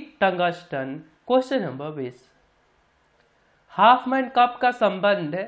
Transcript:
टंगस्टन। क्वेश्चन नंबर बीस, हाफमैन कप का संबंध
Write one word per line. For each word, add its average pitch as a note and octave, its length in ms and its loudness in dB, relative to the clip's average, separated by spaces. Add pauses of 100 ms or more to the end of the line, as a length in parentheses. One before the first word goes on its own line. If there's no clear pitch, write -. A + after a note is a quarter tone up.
(220)
टंगस्टन। E3+ 760 -2 (280)
क्वेश्चन B3+ 340 0
नंबर C#3+ 300 -8
बीस, C#3 380 -10 (1400)
हाफमैन B3+ 560 4
कप B3 320 2
का B3 100 2
संबंध F#3+ 640 0 (120)